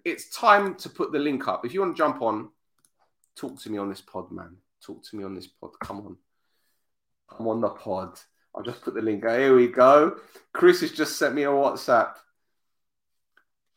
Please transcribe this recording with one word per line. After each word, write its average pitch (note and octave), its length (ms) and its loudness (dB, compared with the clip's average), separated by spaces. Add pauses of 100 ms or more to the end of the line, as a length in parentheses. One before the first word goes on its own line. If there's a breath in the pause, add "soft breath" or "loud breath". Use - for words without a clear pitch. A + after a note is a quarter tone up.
it's - 240 -8
time G3+ 460 2
to - 140 -16
put C#3+ 220 -8
the D3+ 80 -4
link C#3+ 280 -4
up. F#2+ 180 -4
If B2 80 -10
you F#3+ 80 -4
wanna F3 140 -4
jump C#3 260 -2
on, A2 280 -4 (880)
talk - 260 -14
to - 80 -14
me G#2+ 80 -6
on G2+ 120 -6
this G2 120 -12
pod, F2+ 300 -14
man. F2 240 -16 (260)
Talk - 280 -20
to A2 60 -16
me G#2 80 -12
on G2 120 -12
this F2+ 120 -16
pod. - 240 -20 (100)
Come G2+ 200 -12
on. F2+ 160 -20 (1200)
I'm A2+ 100 -8
on A2+ 140 -2
the G#2+ 80 0
pod. F#2 500 -10 (360)
I'll G#2 80 -12
just A#2+ 180 -12
put - 120 -8
the A2+ 80 -8
link. G#2+ 220 -4
Here C3 320 4
we B2 120 8
go. C#3+ 500 6 (360 loud breath)
Chris F3 280 6
has D#3+ 100 -4
just D3+ 260 -4
sent C#3 180 0
me D3 80 -2
a C#3 60 0
WhatsApp. C#3 640 0 (1600)